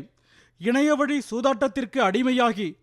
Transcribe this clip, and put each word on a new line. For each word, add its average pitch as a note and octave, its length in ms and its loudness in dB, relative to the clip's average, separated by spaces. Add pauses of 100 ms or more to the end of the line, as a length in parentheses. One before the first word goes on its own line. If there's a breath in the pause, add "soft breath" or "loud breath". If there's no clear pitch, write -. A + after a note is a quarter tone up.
(600 soft breath)
இணையவழி C#4 600 2
சூதாட்டத்திற்கு B3+ 800 -2
அடிமையாகி A#3+ 720 0 (120)